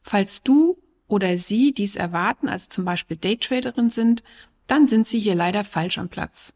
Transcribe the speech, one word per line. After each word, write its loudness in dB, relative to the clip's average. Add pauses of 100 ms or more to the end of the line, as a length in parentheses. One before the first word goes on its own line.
Falls -2
du 4 (300)
oder 0
sie 2
dies -2
erwarten, -4
also -8
zum -6
Beispiel -4
Daytraderin -2
sind, 2 (440)
dann 4
sind 4
Sie 0
hier 0
leider 0
falsch -4
am -8
Platz. -10